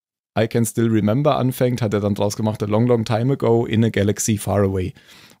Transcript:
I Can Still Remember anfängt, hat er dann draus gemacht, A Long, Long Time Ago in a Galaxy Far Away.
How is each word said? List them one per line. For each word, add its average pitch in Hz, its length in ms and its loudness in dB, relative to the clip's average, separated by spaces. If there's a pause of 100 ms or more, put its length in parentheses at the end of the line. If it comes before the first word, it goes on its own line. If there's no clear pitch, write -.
(380)
I 113 100 0
Can 117 180 0
Still 117 240 0
Remember 113 480 2
anfängt, 123 440 0
hat 107 120 0
er 104 80 0
dann 101 120 -2
draus 101 220 -2
gemacht, 107 260 -4
A 107 60 -4
Long, 107 180 2
Long 120 180 2
Time 117 300 0
Ago 117 320 2
in 110 180 2
a 113 60 2
Galaxy 101 480 0
Far 101 240 -2
Away. 95 320 -2 (460)